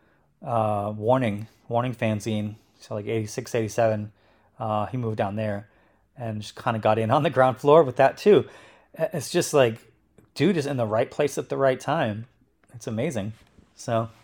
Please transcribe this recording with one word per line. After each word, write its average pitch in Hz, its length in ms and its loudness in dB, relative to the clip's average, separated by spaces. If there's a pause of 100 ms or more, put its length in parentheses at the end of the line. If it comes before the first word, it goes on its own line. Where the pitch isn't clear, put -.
(440)
uh, 107 500 0
Warning, 110 540 0 (200)
Warning 120 260 -2
fanzine. 107 600 -4 (220)
So, - 160 -12
like, 104 120 -6
eighty-six, 113 480 -6
eighty-seven, 110 580 0 (460)
uh, 107 280 -2
he 127 120 -6
moved 113 180 -4
down 104 200 -2
there 107 320 -6 (480)
and 110 260 -8
just - 200 -16
kinda 113 160 -2
got 107 200 2
in 110 120 0
on 143 120 4
the 165 80 0
ground 127 260 2
floor 147 260 8
with 127 140 0
that, 135 220 4
too. 185 280 6 (520)
I-, 160 160 -2
it's 143 160 -6
just, 175 240 -2
like, 120 240 4 (560)
dude 170 240 2
is 139 80 -2
in 139 100 -4
the 117 100 0
right 110 240 0
place - 280 -2
at 139 100 -8
the 139 80 -4
right 135 240 2
time. 123 460 -2 (480)
It's 120 120 -14
amazing. 113 460 -4 (420)
So, 113 360 -4 (140)